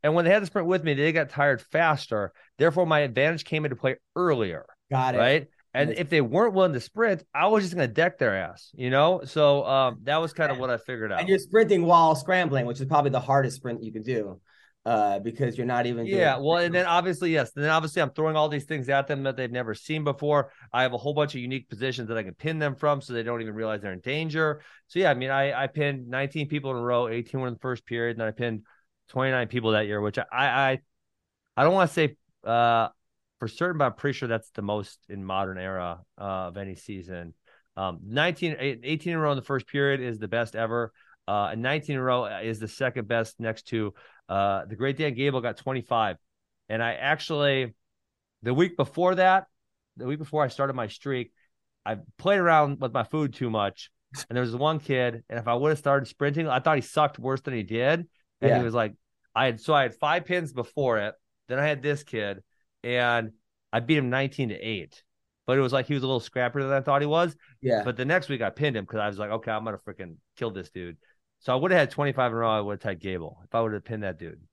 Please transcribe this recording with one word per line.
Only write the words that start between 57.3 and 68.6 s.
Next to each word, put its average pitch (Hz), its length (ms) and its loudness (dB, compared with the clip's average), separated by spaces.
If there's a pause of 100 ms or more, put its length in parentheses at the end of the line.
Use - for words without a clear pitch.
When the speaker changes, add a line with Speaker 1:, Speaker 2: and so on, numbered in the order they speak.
Speaker 1:
than 131 140 -8
he 110 80 -4
did. 131 440 0 (340)
And 117 80 4
Speaker 2:
Yeah. 117 100 6
Speaker 1:
he 123 40 0
was 113 120 -2
like, 110 180 0 (400)
I 127 120 2
had, 117 160 -2
so 160 120 0
I 143 80 6
had 120 140 0
five 170 300 -2
pins 175 280 -4
before 123 460 -2
it. 104 160 -4 (320)
Then 127 100 -4
I 143 80 0
had 147 160 0
this 143 220 -2
kid, 101 400 -6 (400)
and 120 480 0 (400)
I 113 80 2
beat 135 180 2
him 131 120 0
nineteen 135 400 -2
to 101 60 -6
eight. 101 480 -10 (420)
But 131 120 2
it 139 40 2
was 127 100 0
like 131 140 0
he 147 80 -2
was 131 100 -2
a 131 40 -2
little 131 120 0
scrappier 123 420 -4
than 135 100 -2
I 139 100 2
thought 143 200 2
he 147 60 -2
was. 160 280 0 (260)
Speaker 2:
Yeah. 117 220 0
Speaker 1:
But 110 140 -4
the 127 80 -4
next 165 240 0
week 127 120 -4
I 101 80 -2
pinned 143 260 -2